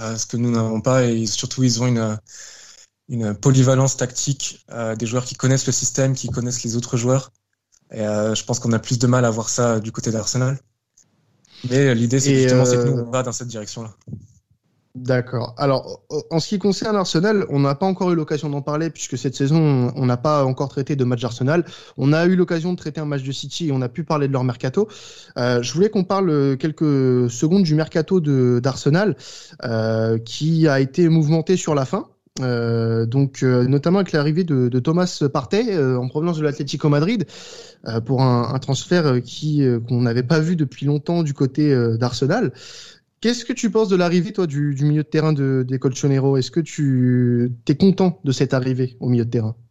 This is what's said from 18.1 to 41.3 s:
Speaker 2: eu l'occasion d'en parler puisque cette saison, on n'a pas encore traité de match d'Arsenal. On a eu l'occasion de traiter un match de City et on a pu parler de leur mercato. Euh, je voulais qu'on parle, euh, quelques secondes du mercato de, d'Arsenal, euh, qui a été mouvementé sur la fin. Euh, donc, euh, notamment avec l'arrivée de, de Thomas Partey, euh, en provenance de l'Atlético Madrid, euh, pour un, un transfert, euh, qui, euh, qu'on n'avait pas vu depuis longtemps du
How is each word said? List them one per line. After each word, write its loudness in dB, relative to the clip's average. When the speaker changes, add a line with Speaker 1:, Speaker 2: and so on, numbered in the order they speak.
Speaker 2:
eu 2
l'occasion -4
d'en -6
parler -4
puisque -8
cette -4
saison, 2
on 0
n'a 2
pas 2
encore -2
traité -4
de 0
match 0
d'Arsenal. 0
On 2
a 4
eu 4
l'occasion 0
de -4
traiter -8
un -4
match -4
de -6
City -6
et 0
on 0
a -2
pu -8
parler 0
de -2
leur 0
mercato. -2
Euh, 2
je -6
voulais 2
qu'on 0
parle, 0
euh, 2
quelques 2
secondes 2
du 2
mercato 0
de, 2
d'Arsenal, 0
euh, 0
qui 2
a 4
été 2
mouvementé 2
sur -2
la 0
fin. -6
Euh, 0
donc, 0
euh, 4
notamment 2
avec -2
l'arrivée 0
de, 2
de 0
Thomas 0
Partey, 0
euh, 2
en -4
provenance -2
de -4
l'Atlético -2
Madrid, 2
euh, -2
pour 0
un, 2
un -2
transfert, 0
euh, 2
qui, -2
euh, 2
qu'on -2
n'avait 0
pas 2
vu 0
depuis -4
longtemps 0
du -4